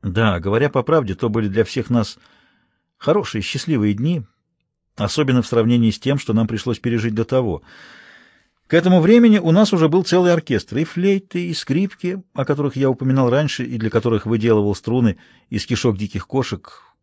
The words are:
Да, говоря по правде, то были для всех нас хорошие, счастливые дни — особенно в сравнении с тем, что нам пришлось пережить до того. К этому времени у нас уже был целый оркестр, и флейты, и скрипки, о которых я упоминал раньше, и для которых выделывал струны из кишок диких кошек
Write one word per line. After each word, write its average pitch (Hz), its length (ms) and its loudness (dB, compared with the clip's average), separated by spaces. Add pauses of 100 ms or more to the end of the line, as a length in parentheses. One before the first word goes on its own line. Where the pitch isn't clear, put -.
Да, 98 380 -2
говоря 107 300 0
по 131 120 -2
правде, 135 320 0
то 123 140 -4
были 107 180 -2
для 104 180 0
всех - 260 -6
нас 117 280 -2 (800)
хорошие, 151 460 -2
счастливые 107 520 -2
дни — 139 300 -4 (720)
особенно 127 440 0
в 113 60 -4
сравнении 117 440 2
с - 80 -6
тем, 139 200 -2
что 117 160 -4
нам 113 120 2
пришлось 110 320 -4
пережить 117 360 -2
до 113 100 -2
того. 117 380 -2 (1040)
К - 80 -4
этому 175 260 4
времени 214 380 6
у 170 120 0
нас 202 220 4
уже 160 160 4
был 175 140 2
целый 180 300 2
оркестр, 123 460 -2
и 156 60 -2
флейты, 180 640 -4
и 165 60 -6
скрипки, 185 680 -4 (120)
о 135 100 -4
которых 143 320 -2
я 135 140 0
упоминал 131 400 0
раньше, 139 340 -2
и 120 140 -8
для 110 120 -2
которых 113 360 0
выделывал 107 480 2
струны 117 420 0 (320)
из - 180 -8
кишок 113 300 -2
диких 101 300 -8
кошек - 560 -6 (200)